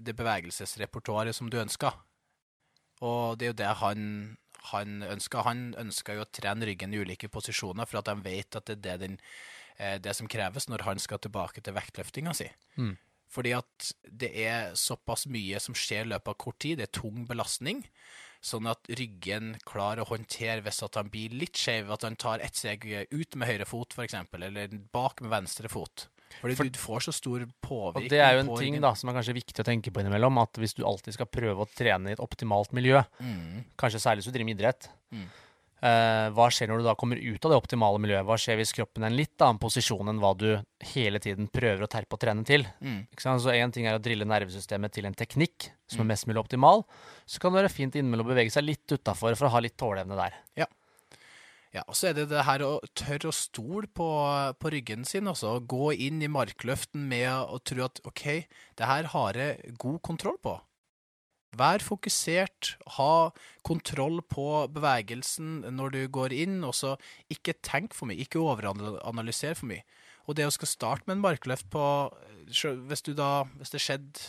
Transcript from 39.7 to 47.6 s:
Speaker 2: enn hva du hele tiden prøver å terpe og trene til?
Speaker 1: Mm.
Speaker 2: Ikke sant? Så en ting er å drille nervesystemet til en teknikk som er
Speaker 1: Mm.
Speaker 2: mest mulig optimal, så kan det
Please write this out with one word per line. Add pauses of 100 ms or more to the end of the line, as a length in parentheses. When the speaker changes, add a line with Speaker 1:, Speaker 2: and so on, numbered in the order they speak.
Speaker 2:
enn
hva (100)
du (400)
hele
tiden
prøver
å
terpe
og
trene
til? (160)
Speaker 1:
Mm. (100)
Speaker 2:
Ikke
sant?
Så
en
ting
er
å
drille
nervesystemet
til
en
teknikk (200)
som
er
Speaker 1:
Mm.
Speaker 2:
mest
mulig
optimal, (420)
så
kan
det